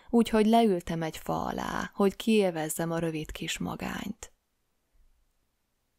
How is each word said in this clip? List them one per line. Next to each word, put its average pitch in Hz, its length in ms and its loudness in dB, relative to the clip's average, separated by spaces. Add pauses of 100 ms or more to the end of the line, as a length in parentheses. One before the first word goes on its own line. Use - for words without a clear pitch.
(100)
úgyhogy 226 360 4
leültem 196 560 4
egy 160 140 -6
fa - 280 -4
alá, - 500 -6
hogy 196 220 2
kiélvezzem 170 720 0
a 165 80 -2
rövid 160 340 -4
kis - 260 -8
magányt. - 720 -8 (1700)